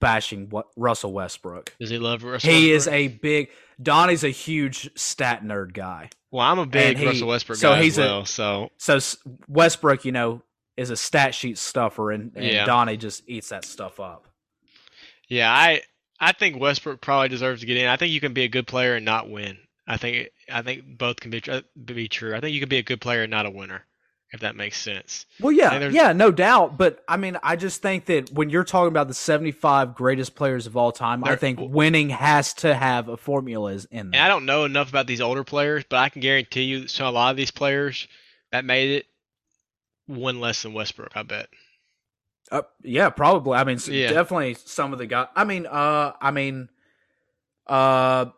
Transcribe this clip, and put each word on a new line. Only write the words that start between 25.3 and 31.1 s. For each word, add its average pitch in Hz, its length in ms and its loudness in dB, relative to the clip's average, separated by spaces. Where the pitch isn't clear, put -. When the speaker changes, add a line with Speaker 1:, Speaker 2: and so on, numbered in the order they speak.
Speaker 1:
Well, 262 140 2
yeah, 294 200 6
Speaker 2:
And 139 100 -2
there's 143 120 -2
Speaker 1:
yeah, 277 200 6
no 202 160 6
doubt. 180 480 4
But, 175 280 2
I 170 120 -2
mean, 185 240 -6
I 165 140 0
just 180 260 -6
think 190 240 -2
that 131 260 0
when 151 160 0
you're 175 160 2
talking 180 240 4
about 151 200 2
the 131 60 -8
seventy-five 143 800 2
greatest 127 400 0
players 131 320 -2
of 120 120 -6
all 120 140 4
time, 123 320 -2